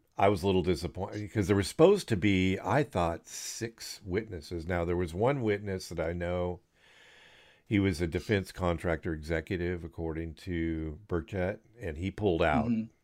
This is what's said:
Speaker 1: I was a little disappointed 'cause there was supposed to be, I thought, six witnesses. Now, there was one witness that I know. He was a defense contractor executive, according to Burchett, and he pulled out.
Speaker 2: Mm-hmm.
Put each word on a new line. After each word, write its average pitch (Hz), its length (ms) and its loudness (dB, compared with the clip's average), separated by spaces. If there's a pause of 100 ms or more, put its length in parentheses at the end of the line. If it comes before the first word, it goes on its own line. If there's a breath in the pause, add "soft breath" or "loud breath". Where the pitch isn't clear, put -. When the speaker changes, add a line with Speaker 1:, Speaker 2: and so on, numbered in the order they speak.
(180)
Speaker 1:
I 101 100 6
was 98 140 2
a 98 40 2
little 92 160 4
disappointed 95 720 -2
'cause 104 140 2
there 104 100 6
was 98 120 2
supposed 185 400 6
to 117 80 2
be, 95 420 4
I 127 260 2
thought, 85 440 -2
six - 760 -10
witnesses. 90 640 -6
Now, 87 180 0
there 87 120 0
was 87 160 -2
one 123 300 0
witness 101 480 -2
that 82 100 -6
I 82 140 -2
know. 87 460 -4 (1080 soft breath)
He 101 120 4
was 95 200 2
a 87 60 0
defense 95 460 -2
contractor 87 600 -2
executive, 85 720 -4
according 82 500 -6
to 80 760 -4
Burchett, 90 500 -2 (220)
and 80 180 -8
he 92 140 -4
pulled 95 280 2
out. 76 340 2
Speaker 2:
Mm-hmm. 110 120 -2 (180)